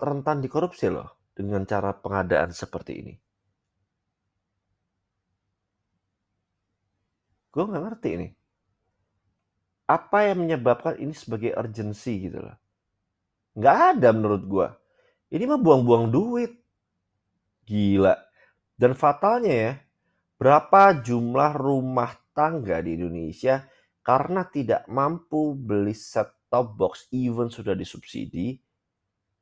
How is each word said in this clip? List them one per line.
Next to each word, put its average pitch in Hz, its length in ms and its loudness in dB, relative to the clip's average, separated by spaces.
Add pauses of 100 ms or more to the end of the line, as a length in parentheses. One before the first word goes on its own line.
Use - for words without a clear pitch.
rentan 143 400 -2
dikorupsi 147 480 -4
loh - 400 -12
dengan 101 320 -6
cara 98 320 -4
pengadaan 90 560 -2
seperti - 500 -12
ini. - 120 -18 (4000)
Gue 156 160 -4
nggak 170 160 -6
ngerti - 320 -8
ini. 87 100 -8 (1600)
Apa 202 380 0
yang 185 180 0
menyebabkan 143 540 0
ini 143 160 -8
sebagai 113 400 -6
urgensi 104 760 -8
gitu - 140 -10
loh? - 160 -16 (1000)
Nggak 139 220 4 (160)
ada 226 180 4
menurut 107 320 2
gue. 95 240 0 (680)
Ini 220 160 -2
mah 302 80 0
buang-buang 120 560 6
duit. 233 400 -2 (1120)
Gila. 98 480 4 (640)
Dan 123 160 4
fatalnya 190 600 0
ya, 117 200 0 (640)
berapa 156 640 6
jumlah 120 560 0
rumah 127 560 -2 (240)
tangga 139 480 -2
di 82 120 -4
Indonesia 87 680 -4 (360)
karena 143 440 0
tidak 120 440 -2
mampu 151 680 -4
beli 104 400 -2
set-top 113 800 -4
box, - 360 -4
even 120 360 -2
sudah 104 240 -6
disubsidi, - 880 -10 (800)